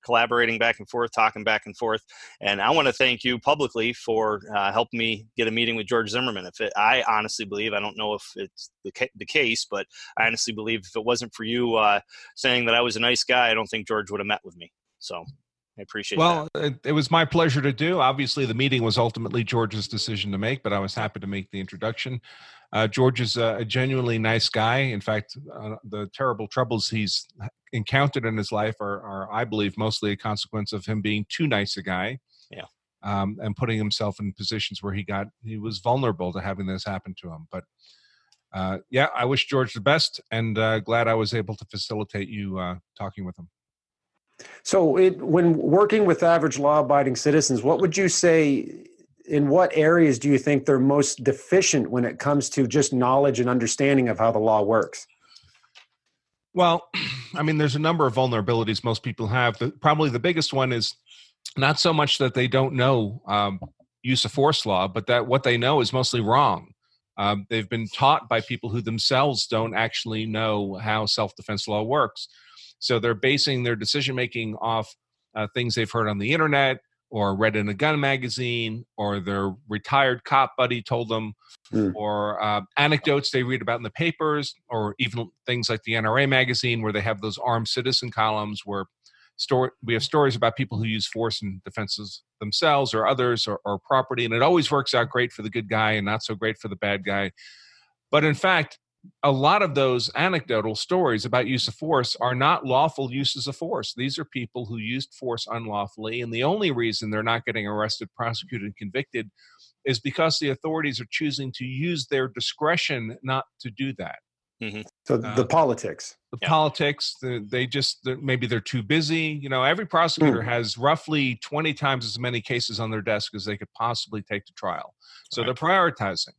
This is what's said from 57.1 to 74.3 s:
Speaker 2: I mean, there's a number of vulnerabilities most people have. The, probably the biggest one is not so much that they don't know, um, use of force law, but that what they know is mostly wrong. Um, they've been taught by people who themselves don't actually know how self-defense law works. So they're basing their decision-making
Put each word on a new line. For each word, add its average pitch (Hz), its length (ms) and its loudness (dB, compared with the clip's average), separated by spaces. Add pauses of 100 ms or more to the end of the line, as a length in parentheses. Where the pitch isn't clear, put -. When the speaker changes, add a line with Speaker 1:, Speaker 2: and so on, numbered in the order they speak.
Speaker 2:
I 151 80 -2
mean, 156 140 2
there's 147 180 2
a 147 40 0
number 156 280 4
of 120 80 0
vulnerabilities 113 720 2
most 117 180 -2
people 117 240 -4
have. 120 300 2
The, 123 120 -2
probably 156 400 2
the 120 80 -2
biggest 160 360 0
one 131 180 2
is 117 240 -4 (600)
not 143 200 4
so 170 140 2
much 151 280 2
that 131 160 2
they 127 120 2
don't 131 260 2
know, 123 540 2
um, 101 320 0 (420)
use 127 220 0
of 117 80 -4
force 147 340 2
law, 98 220 2
but 98 200 -6
that 120 200 2
what 131 160 2
they 120 140 4
know 131 240 2
is 117 100 0
mostly 123 300 0
wrong. 107 480 2 (480)
Um, 101 320 -2
they've 110 180 -2
been 113 220 -4
taught 143 400 4
by 113 100 2
people 120 300 -6
who 113 120 -4
themselves 117 640 0
don't 113 300 -2
actually 110 500 -2
know 107 500 -2
how 107 300 -2
self-defense 104 640 -4
law 107 160 0
works. 123 460 0 (500)
So - 180 0
they're 117 160 2
basing 131 500 0
their 120 120 0
decision-making 120 840 -4